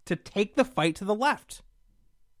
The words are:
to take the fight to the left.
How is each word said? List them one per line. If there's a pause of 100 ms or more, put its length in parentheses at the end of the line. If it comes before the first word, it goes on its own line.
to
take
the
fight
to
the
left. (800)